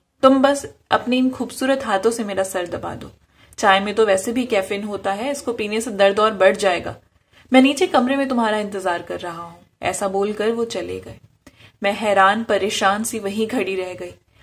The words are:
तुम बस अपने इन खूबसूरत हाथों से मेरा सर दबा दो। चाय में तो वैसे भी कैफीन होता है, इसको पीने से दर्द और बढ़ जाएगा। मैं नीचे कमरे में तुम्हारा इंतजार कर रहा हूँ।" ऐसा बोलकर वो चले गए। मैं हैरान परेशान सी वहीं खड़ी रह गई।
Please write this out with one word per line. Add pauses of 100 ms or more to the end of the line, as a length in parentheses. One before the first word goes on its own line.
(220)
तुम
बस (240)
अपने
इन
खूबसूरत
हाथों
से
मेरा
सर
दबा
दो। (480)
चाय
में
तो
वैसे
भी
कैफीन
होता
है,
इसको
पीने
से
दर्द
और
बढ़
जाएगा। (560)
मैं
नीचे
कमरे
में
तुम्हारा
इंतजार
कर
रहा
हूँ।" (220)
ऐसा
बोलकर
वो
चले
गए। (640)
मैं
हैरान
परेशान
सी
वहीं
खड़ी
रह
गई। (280)